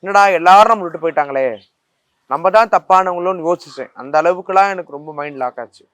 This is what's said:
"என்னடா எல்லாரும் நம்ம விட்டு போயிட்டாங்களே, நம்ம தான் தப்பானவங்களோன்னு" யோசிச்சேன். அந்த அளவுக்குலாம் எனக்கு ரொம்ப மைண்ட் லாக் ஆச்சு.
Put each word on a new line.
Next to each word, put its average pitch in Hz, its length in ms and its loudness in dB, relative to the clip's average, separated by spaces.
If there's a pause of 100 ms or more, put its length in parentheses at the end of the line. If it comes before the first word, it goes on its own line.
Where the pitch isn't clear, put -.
"என்னடா 202 260 2
எல்லாரும் 196 520 6
நம்ம 196 80 -8
விட்டு 165 240 -6
போயிட்டாங்களே, 135 480 -4 (680)
நம்ம 165 240 -2
தான் 220 180 2
தப்பானவங்களோன்னு" 180 840 -2
யோசிச்சேன். 139 420 -10
அந்த 143 280 -4
அளவுக்குலாம் 185 480 0
எனக்கு 180 220 -12
ரொம்ப 151 200 -16
மைண்ட் 147 240 -12
லாக் 127 240 -8
ஆச்சு. - 340 -18